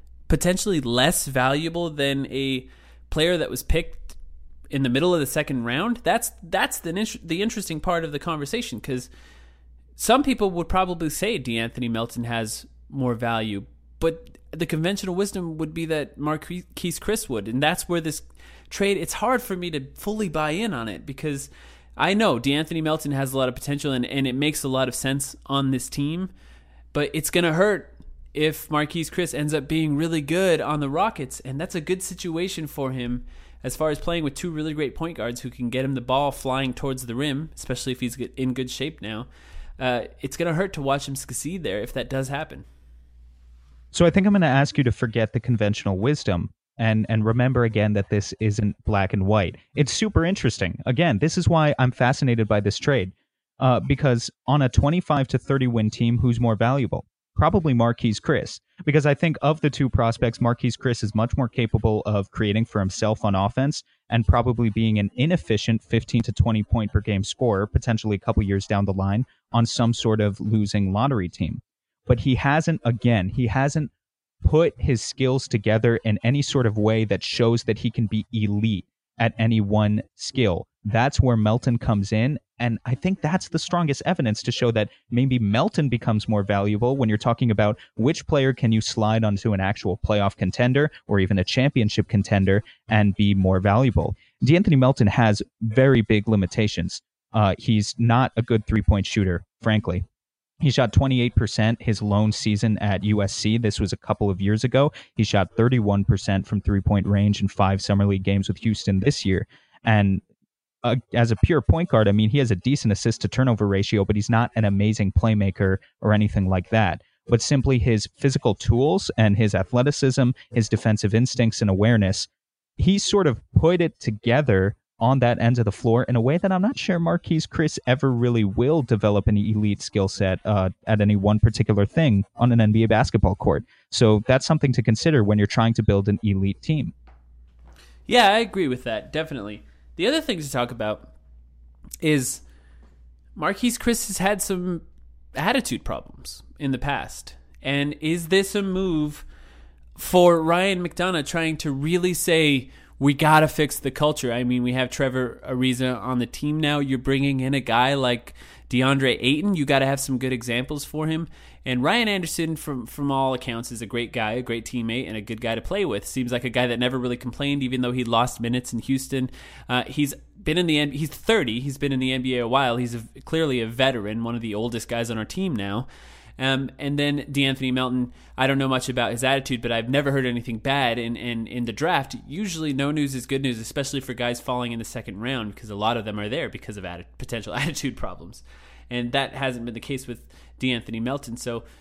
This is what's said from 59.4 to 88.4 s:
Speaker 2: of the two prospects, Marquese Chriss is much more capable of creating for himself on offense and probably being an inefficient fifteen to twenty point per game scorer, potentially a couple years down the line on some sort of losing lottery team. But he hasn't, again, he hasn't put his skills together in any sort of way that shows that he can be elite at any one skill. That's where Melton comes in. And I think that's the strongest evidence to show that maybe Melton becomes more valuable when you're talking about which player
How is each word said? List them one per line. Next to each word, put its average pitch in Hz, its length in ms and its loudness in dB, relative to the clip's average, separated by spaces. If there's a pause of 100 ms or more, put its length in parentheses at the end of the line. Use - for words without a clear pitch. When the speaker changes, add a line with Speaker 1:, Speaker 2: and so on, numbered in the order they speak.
Speaker 2:
of 156 180 0
the 151 80 2
two 135 220 0
prospects, 117 480 0
Marquese 120 360 0
Chriss - 280 -2
is 104 100 -4
much 113 240 0
more 127 100 0
capable 110 600 0
of 101 240 0
creating 107 340 0
for - 140 -2
himself 107 440 0
on 101 120 0
offense 117 480 0 (260)
and 117 160 2
probably 120 460 2
being 110 260 2
an 104 180 0
inefficient 123 680 0
fifteen 113 400 0
to - 80 -6
twenty 110 320 0
point 110 280 -2
per 110 100 0
game 98 220 -2
scorer, 104 440 0
potentially 107 480 0
a 98 40 -2
couple 113 220 0
years 98 240 0
down 101 200 2
the 98 80 0
line 98 320 0 (260)
on 117 140 4
some 117 280 0
sort 110 260 0
of 104 200 0
losing 104 520 0
lottery 107 380 0
team. - 320 -6 (440)
But 117 140 2
he 127 160 2
hasn't, 156 480 0
again, 117 460 2
he 120 180 -2
hasn't 143 440 0 (520)
put 160 340 4
his 123 240 0
skills 131 460 -2
together 110 560 2
in 104 200 0
any 139 180 2
sort 135 240 0
of 107 120 0
way 110 280 2
that 101 180 -2
shows 117 400 2
that 107 140 -2
he 120 120 -2
can 113 180 0
be 107 260 -2
elite 104 520 0 (340)
at 113 200 2
any 110 220 2
one 104 400 2 (140)
skill. 101 520 -2 (180)
That's 113 360 2
where 123 160 2
Melton 113 400 2
comes 101 340 0
in. 117 280 0 (200)
And 117 260 -2
I 123 100 -2
think 185 260 -2
that's 156 280 -2
the 151 100 -2
strongest 165 460 -2
evidence 127 380 0
to 120 80 -2
show 117 200 0
that 107 180 0 (220)
maybe 127 280 2
Melton 127 500 0
becomes 113 380 0
more 104 160 2
valuable 104 540 0
when 127 100 2
you're 107 100 2
talking 117 340 0
about 107 260 2 (180)
which 135 320 0
player 135 240 2